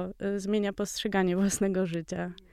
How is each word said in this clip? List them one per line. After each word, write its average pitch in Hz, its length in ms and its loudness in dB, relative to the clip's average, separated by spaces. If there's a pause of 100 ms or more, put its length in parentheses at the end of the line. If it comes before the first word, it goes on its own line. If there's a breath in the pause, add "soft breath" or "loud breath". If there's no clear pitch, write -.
(200)
e, 202 200 -2
zmienia 202 340 0
postrzeganie 190 640 0
<laughs> 190 40 2
własnego 196 440 2
życia 175 460 -4 (220 soft breath)